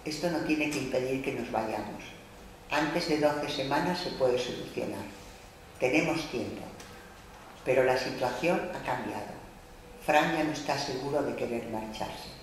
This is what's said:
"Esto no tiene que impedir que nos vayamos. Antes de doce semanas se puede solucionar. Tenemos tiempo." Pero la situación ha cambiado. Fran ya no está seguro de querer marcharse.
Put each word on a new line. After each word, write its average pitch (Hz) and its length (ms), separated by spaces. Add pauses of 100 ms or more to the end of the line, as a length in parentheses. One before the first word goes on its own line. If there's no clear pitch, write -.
"Esto 165 260
no 160 100
tiene 151 300
que 135 80
impedir 131 460
que 135 80
nos 120 180
vayamos. 110 540 (680)
Antes 156 380
de 151 100
doce 147 300
semanas 160 500
se - 120
puede 127 280
solucionar. 110 680 (760)
Tenemos 160 500
tiempo." 107 320 (1000)
Pero 131 200
la 127 120
situación 135 800
ha - 100
cambiado. 107 480 (720)
Fran 160 320
ya 156 80
no 151 80
está 139 260
seguro 139 440
de 120 120
querer 117 360
marcharse. 110 580 (140)